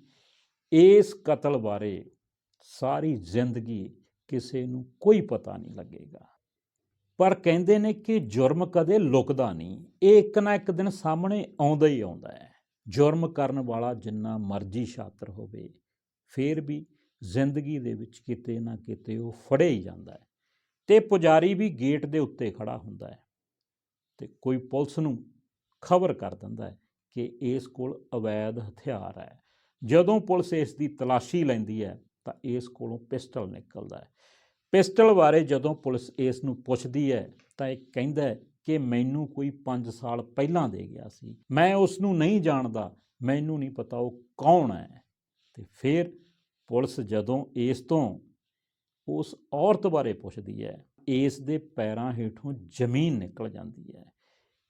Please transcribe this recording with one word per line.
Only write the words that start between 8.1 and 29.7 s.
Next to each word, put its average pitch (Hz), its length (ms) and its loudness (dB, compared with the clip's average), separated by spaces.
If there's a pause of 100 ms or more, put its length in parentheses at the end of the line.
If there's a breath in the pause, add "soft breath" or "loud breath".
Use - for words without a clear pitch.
ਜੁਰਮ 131 400 2
ਕਦੇ 175 320 2
ਲੁਕਦਾ 131 540 2
ਨਹੀਂ, 85 320 -12 (180)
ਇਹ 208 160 10
ਇੱਕ 208 200 4
ਨਾ 202 160 2
ਇੱਕ 202 160 -4
ਦਿਨ 190 200 -2
ਸਾਹਮਣੇ 185 540 -2 (160)
ਆਉਂਦਾ 151 260 4
ਹੀ 139 140 4
ਆਉਂਦਾ 90 280 -8
ਹੈ। - 200 -18 (380)
ਜੁਰਮ 151 460 2
ਕਰਨ 139 280 -2
ਵਾਲਾ 120 340 -4
ਜਿੰਨਾ 107 440 -6
ਮਰਜ਼ੀ 101 460 -6
ਸ਼ਾਤਰ 101 460 -14
ਹੋਵੇ, 104 380 -16 (580)
ਫਿਰ 151 340 -2
ਵੀ 147 240 -8 (380)
ਜ਼ਿੰਦਗੀ 139 560 -2
ਦੇ 120 160 -6
ਵਿੱਚ 113 240 -14
ਕਿਤੇ 117 420 -8
ਨਾ 113 160 -8
ਕਿਤੇ 110 400 -10
ਉਹ 117 160 -8
ਫੜਿਆ 143 360 2
ਹੀ 110 140 -2
ਜਾਂਦਾ 87 300 -16
ਹੈ। - 140 -20 (600)
ਤੇ 214 120 8
ਪੁਜਾਰੀ 175 540 6
ਵੀ 208 160 0
ਗੇਟ 143 360 -2
ਦੇ 151 120 -2
ਉੱਤੇ 127 320 -2
ਖੜਾ 113 280 -8
ਹੁੰਦਾ 101 300 -16
ਹੈ। - 140 -20 (960)
ਤੇ 110 100 -14 (140)
ਕੋਈ 131 140 0
ਪੁਲਿਸ 139 420 -4
ਨੂੰ 147 320 -4 (500)
ਖਬਰ 180 340 2
ਕਰ 95 200 -10
ਦਿੰਦਾ 104 360 -12
ਹੈ 95 80 -20 (340)
ਕਿ 120 300 -8
ਇਸ 127 240 -4
ਕੋਲ - 380 -10 (100)
ਅਵੈਧ 110 440 -4
ਹਥਿਆਰ 98 600 -10
ਹੈ। - 240 -20 (420)